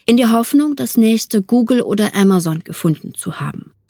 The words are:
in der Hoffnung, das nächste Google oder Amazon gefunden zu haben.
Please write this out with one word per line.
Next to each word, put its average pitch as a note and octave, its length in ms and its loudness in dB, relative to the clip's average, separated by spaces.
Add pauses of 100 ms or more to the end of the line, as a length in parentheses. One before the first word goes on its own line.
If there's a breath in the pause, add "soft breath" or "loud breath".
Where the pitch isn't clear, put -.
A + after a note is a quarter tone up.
in A#3 100 4
der A#3+ 160 2
Hoffnung, C#4+ 460 0
das A#3+ 180 -8
nächste A3 460 2
Google A#3+ 400 0
oder G#3 340 -2
Amazon F3 480 2
gefunden - 500 -4
zu - 280 -10
haben. - 320 -12 (160)